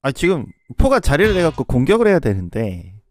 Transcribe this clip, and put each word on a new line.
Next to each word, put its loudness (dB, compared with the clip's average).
아, -4
지금 -2
포가 4
자리를 2
내갖고 0
공격을 2
해야 4
되는데 -6